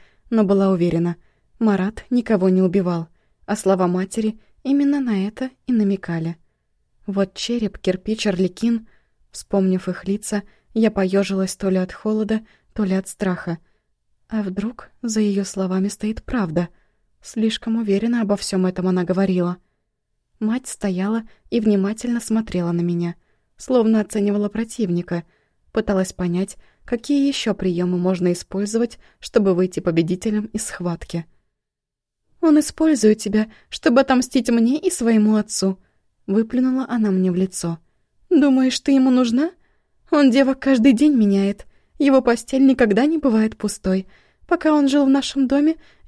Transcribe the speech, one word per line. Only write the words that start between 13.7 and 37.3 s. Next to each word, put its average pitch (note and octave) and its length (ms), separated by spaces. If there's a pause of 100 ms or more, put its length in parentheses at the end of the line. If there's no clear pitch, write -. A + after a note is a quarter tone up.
А A3 120
вдруг G3+ 480 (120)
за G#3+ 200
её G3+ 220
словами F#3+ 460
стоит G#3+ 340
правда? F3 460 (560)
Слишком A3 520
уверенно A3+ 440
обо G3+ 140
всём F#3+ 300
этом F#3 240
она F3+ 160
говорила. F3+ 500 (840)
Мать A3+ 280
стояла G3+ 560 (260)
и A#3+ 120
внимательно G#3+ 580
смотрела G3+ 540
на E3+ 80
меня, E3+ 340 (400)
словно A3 460
оценивала G#3 480
противника, F3+ 760 (480)
пыталась F#3+ 400
понять, F3+ 460 (260)
какие C#4 420
ещё B3 300
приёмы F3+ 420
можно F3+ 360
использовать, G#3 680 (220)
чтобы G3 320
выйти F3+ 260
победителем F#3 720
из - 140
схватки. E3+ 600 (1160)
"Он D#4 180
использует C#4+ 600
тебя, G#3+ 300 (200)
чтобы - 320
отомстить B3+ 480
мне A#3 280
и F#4 140
своему G#3+ 460
отцу", F#3+ 420 (480)
выплюнула B3 600
она A3 200
мне F#3 220